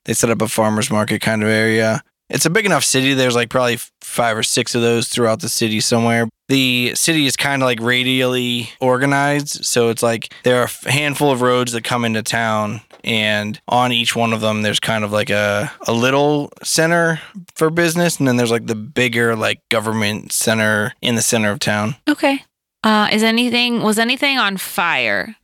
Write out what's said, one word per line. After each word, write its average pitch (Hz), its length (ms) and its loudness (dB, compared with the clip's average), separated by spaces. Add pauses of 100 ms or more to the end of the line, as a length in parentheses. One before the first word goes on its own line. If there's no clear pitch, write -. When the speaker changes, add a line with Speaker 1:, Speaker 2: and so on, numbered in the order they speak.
Speaker 1:
they 117 100 -2
set 117 160 2
up 110 100 0
a 110 60 0
farmer's 107 420 0
market 107 320 0
kind 110 220 0
of 107 60 0
area. 110 520 2 (300)
It's - 160 0
a 160 40 0
big 208 140 2
enough 170 200 2
city. 135 280 2
There's, 131 220 2
like, 120 160 0
probably 123 240 2
f-, - 160 -10 (100)
five 113 380 0
or 107 40 -4
six - 320 -2
of 120 60 0
those 117 280 2
throughout 113 320 0
the 113 100 -6
city 107 300 -2
somewhere. 117 480 2 (200)
The 127 460 2
city 156 320 0
is 127 100 -2
kinda, 139 300 0
like, 120 140 0
radially 123 920 0 (100)
organized. 139 840 0
So 117 240 2
it's, 110 120 -4
like, 117 300 -2 (100)
there 123 140 4
are 123 60 2
a - 20 0
f-, - 200 -8
handful 143 460 0
of 123 120 0
roads 123 300 2
that 113 120 -4
come 120 220 -2
into 110 160 -2
town, 110 580 -2 (240)
and 107 640 -2
on 123 240 2
each 117 240 0
one 113 160 2
of 110 80 -2
them, 107 220 0
there's 104 180 0
kind 110 240 -2
of, 104 80 -4
like, 104 160 0
a, 104 440 0 (140)
a 113 60 0
little 139 580 0 (120)
center 165 580 0 (340)
for 160 140 2
business. 170 480 0
And 139 100 0
then 123 120 2
there's, 120 120 2
like, 117 160 0
the 113 80 -2
bigger, 117 640 0
like, 107 320 -2
government 107 640 -2
center 107 680 0
in 120 140 0
the 110 60 0
center 110 280 0
of 101 80 -4
town. 107 380 -2 (120)
Speaker 2:
Okay. 285 360 0 (380)
Uh, 214 300 4
is 214 100 2
anything, 240 600 0
was 214 160 2
anything 262 400 0
on 202 180 0
fire 131 880 -2